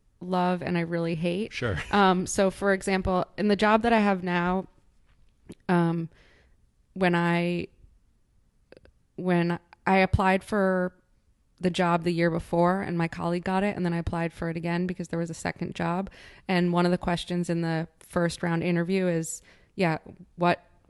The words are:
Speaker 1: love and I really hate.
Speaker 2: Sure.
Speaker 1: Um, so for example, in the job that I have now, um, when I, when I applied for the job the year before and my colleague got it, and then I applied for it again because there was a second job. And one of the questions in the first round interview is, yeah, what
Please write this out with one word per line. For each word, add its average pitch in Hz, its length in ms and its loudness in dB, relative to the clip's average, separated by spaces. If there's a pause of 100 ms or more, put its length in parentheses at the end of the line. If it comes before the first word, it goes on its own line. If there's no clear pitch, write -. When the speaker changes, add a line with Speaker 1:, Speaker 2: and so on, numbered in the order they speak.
(220)
Speaker 1:
love 180 400 0
and 175 160 -2
I - 40 0
really 170 320 -2
hate. 175 380 -4
Speaker 2:
Sure. - 240 -2 (140)
Speaker 1:
Um, 185 360 4
so 196 240 0
for 202 220 0
example, 190 540 -2 (100)
in 208 120 0
the 208 80 2
job 214 260 4
that 233 100 2
I 226 80 4
have 196 220 2
now, 180 440 -2 (1000)
um, 170 400 2 (840)
when 180 200 2
I, 170 540 0 (1500)
when 175 420 2 (280)
I 190 120 4
applied 190 440 4
for 185 520 0 (640)
the 180 100 0
job 170 340 2
the 175 80 2
year 170 180 2
before 170 500 2
and 175 160 -4
my 170 120 0
colleague 170 360 -4
got 190 180 0
it, 202 140 -2
and 180 80 -2
then 175 80 0
I 170 60 -2
applied 170 340 -4
for 170 180 -8
it 160 60 -6
again 170 300 -2
because 175 220 -8
there 165 100 -4
was 170 120 -4
a 165 40 -10
second - 400 -8
job. 175 340 -4 (400)
And 180 240 2
one 175 140 2
of 175 60 2
the 180 60 0
questions 175 520 -4
in 170 100 -2
the 165 260 -2 (220)
first 170 340 -2
round 165 200 -2
interview 175 440 0
is, 165 360 -4 (340)
yeah, 165 220 0 (380)
what 175 280 0 (260)